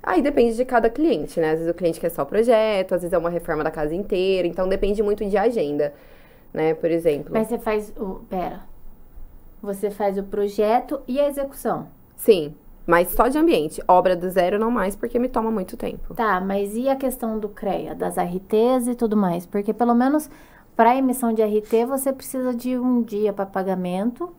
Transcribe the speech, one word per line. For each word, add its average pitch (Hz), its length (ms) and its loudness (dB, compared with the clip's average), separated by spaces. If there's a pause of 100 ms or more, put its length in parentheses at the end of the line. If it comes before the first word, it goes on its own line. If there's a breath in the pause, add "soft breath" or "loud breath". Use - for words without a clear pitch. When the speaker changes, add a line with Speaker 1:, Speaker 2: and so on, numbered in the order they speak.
Speaker 1:
Aí 370 180 2
depende 233 340 2
de 247 100 0
cada 233 240 2
cliente, 226 500 0
né? 156 120 2
Às 160 80 0
vezes 165 120 -2
o 170 40 -2
cliente 165 240 0
quer 170 100 -2
só 156 140 -4
o - 20 0
projeto, 214 680 2
às 170 60 0
vezes 175 120 -2
é 180 40 4
uma 165 120 0
reforma 165 340 -2
da 156 80 0
casa 156 240 -4
inteira. 190 520 0
Então, 185 200 -2
depende 202 360 0
muito 208 220 0
de 196 120 0
agenda, 151 560 0 (600 loud breath)
né? 156 200 0
Por 160 180 -2
exemplo. 160 400 0
Speaker 2:
Mas 220 160 0
você 233 120 -4
faz 214 400 -4
o, 190 300 -8
pera. 180 320 -6 (1000)
Você 202 300 -4
faz 202 260 -2
o 196 60 -4
projeto 208 840 0
e 254 120 -2
a 285 80 4
execução? 269 600 -4 (280)
Speaker 1:
Sim. 156 400 4 (280)
Mas 175 280 6
só 226 160 4
de 269 100 0
ambiente. 277 500 2
Obra 185 280 6
do 175 120 -4
zero, 185 300 2
não 220 140 0
mais, 202 240 0
porque 233 240 -4
me 254 100 0
toma 226 220 -2
muito 214 260 -4
tempo. - 380 -8
Speaker 2:
Tá, 202 260 2
mas 202 340 -2
e 254 140 0
a 269 60 2
questão 247 420 -4
do 214 100 -6
crea, 170 460 -6
das 180 240 -4
R 180 220 -2
Ts 240 480 2
e 247 80 -2
tudo 220 200 0
mais? 180 300 2
Porque, 208 260 -4
pelo 240 220 2
menos, 269 340 2 (480 loud breath)
pra 233 220 6
emissão 254 340 0
de 220 120 2
R 214 180 2
T, 226 240 2
você 269 260 -2
precisa 254 440 -4
de 247 240 -4
um 247 240 2
dia 208 280 0
pra 196 140 -4
pagamento. 190 920 -4